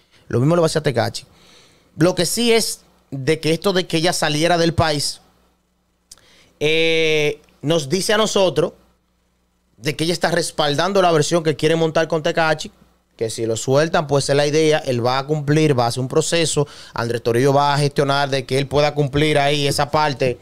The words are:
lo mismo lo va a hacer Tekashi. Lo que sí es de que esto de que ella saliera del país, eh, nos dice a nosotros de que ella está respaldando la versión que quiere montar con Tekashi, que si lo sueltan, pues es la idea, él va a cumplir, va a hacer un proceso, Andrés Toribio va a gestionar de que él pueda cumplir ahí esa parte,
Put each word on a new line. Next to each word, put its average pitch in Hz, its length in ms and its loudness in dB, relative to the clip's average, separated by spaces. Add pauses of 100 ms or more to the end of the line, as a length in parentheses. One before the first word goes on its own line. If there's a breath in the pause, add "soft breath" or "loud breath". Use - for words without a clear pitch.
(300 soft breath)
lo 117 100 -2
mismo 151 160 2
lo 175 80 4
va - 20 4
a 156 40 2
hacer 156 120 -2
Tekashi. 120 440 -2 (720 soft breath)
Lo 180 180 2
que 170 100 -2
sí 233 280 0
es - 280 0 (300)
de 139 280 -2
que 151 120 0
esto 170 200 0
de 180 140 0
que 165 120 -2
ella 170 160 0
saliera 160 440 0
del 165 160 2
país, 156 480 -2 (1400 soft breath)
eh, 160 800 0 (220)
nos 147 260 -2
dice 190 260 -2
a 208 40 2
nosotros 196 560 0 (1040)
de 123 180 -6
que 156 100 -4
ella 175 80 0
está 165 180 -2
respaldando 165 720 0
la 175 80 4
versión 160 320 2
que 156 120 0
quiere 156 200 2
montar 160 320 0
con 160 160 -2
Tekashi, 160 480 -2 (440)
que 113 140 -4
si 113 160 -6
lo 113 100 -2
sueltan, 151 520 0
pues 139 200 0
es 143 80 0
la 147 100 2
idea, 151 340 2
él 120 260 -2
va 127 140 0
a 135 60 -4
cumplir, 151 540 2
va 117 60 2
a - 20 0
hacer 120 140 -4
un 131 80 -4
proceso, 156 580 0 (260 loud breath)
Andrés 117 300 -4
Toribio 127 300 2
va 143 200 2
a 139 40 0
gestionar 143 520 0
de 135 160 -4
que 131 120 -2
él 139 100 -2
pueda 147 260 2
cumplir 147 460 0
ahí 143 280 0
esa 143 220 -2
parte, 139 520 0